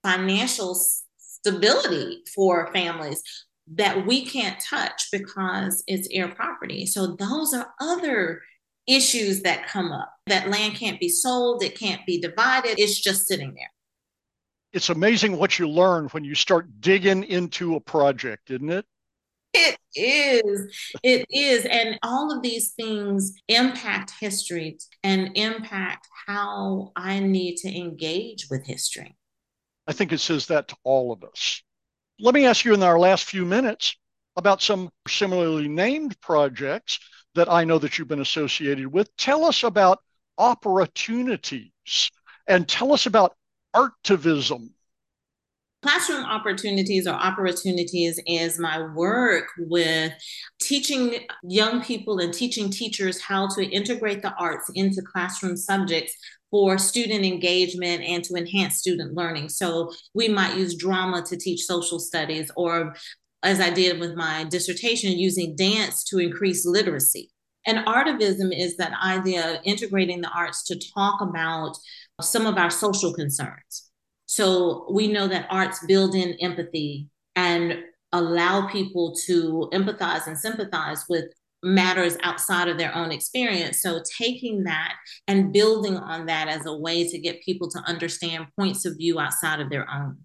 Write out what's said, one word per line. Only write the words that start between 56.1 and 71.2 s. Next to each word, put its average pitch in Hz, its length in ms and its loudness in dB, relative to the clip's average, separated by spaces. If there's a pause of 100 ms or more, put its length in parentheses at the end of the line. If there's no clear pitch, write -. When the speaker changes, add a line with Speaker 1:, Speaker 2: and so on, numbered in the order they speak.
Speaker 1:
for 196 300 4
student 214 440 0
engagement 175 800 0
and 175 220 -4
to 175 120 -8
enhance 175 420 -2
student 165 360 -2
learning. 160 360 -4
So 170 420 -2 (240)
we 226 120 2
might 196 300 2
use 175 180 0
drama 185 520 -2
to 175 100 -6
teach 170 280 -4
social 170 340 -2
studies, 156 560 -4
or 170 400 -2 (480)
as 190 160 4
I 175 100 4
did 175 300 2
with 170 160 -6
my 160 300 -4
dissertation, 185 640 -2
using 175 440 0
dance 196 500 0
to 190 120 -2
increase 175 480 0
literacy. 175 640 0 (380)
And 220 180 0
artivism 214 720 2
is 175 200 -2
that 170 160 -4 (100)
idea 185 520 0
of 160 80 -8
integrating 196 580 0
the 165 100 -6
arts - 360 -4
to 165 120 -6 (140)
talk 202 280 0